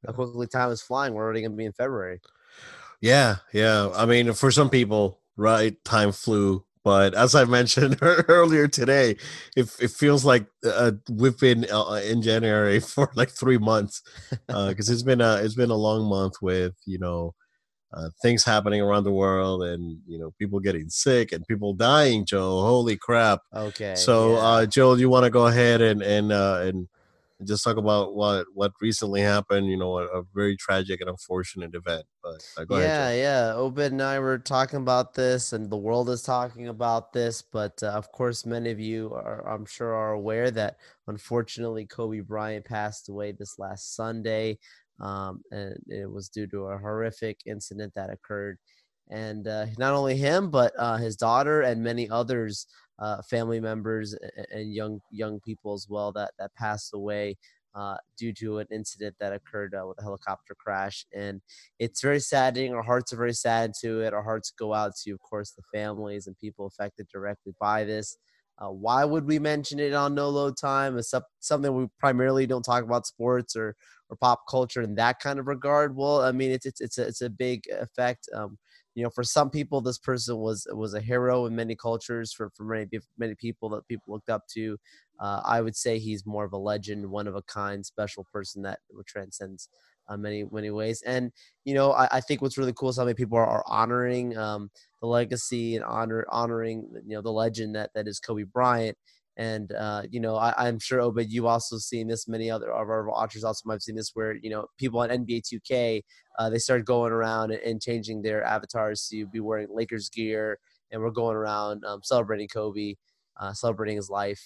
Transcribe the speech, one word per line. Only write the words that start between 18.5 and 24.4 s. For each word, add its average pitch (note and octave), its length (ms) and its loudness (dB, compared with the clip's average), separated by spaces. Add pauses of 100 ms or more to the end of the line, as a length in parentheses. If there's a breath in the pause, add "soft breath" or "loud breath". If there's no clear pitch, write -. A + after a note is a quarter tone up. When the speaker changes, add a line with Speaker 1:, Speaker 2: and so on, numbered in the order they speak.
Speaker 2:
around G2+ 240 4
the G2+ 80 2
world F#2+ 500 2
and, E2+ 440 -6
you E2 120 -12
know, D#2+ 200 -10
people G2 200 -4
getting F2+ 300 0
sick B2 440 2
and E2+ 140 -6
people G2+ 280 -2
dying, A#2+ 500 6
Joe. F#2 380 2
Holy A#2 340 4
crap. A2+ 440 4 (140)
Speaker 1:
Okay, G#2+ 400 -6
Speaker 2:
So, A2+ 380 6
Speaker 1:
yeah. A2+ 60 6
Speaker 2:
uh, A2+ 280 6